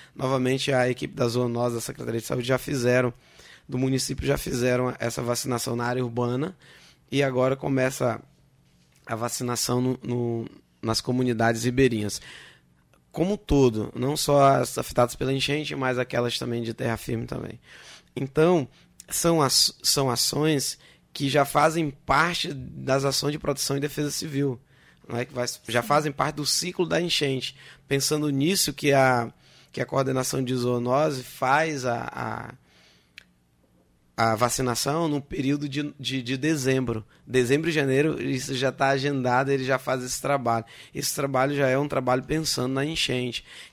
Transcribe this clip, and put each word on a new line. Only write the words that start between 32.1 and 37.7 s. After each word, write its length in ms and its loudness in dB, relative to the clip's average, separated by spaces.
a, 140 4
a 60 2
vacinação 720 0
no 140 0
período 480 -2
de, 320 -6
de, 220 -4
de 160 -4
dezembro. 640 0
Dezembro 420 2
e 40 0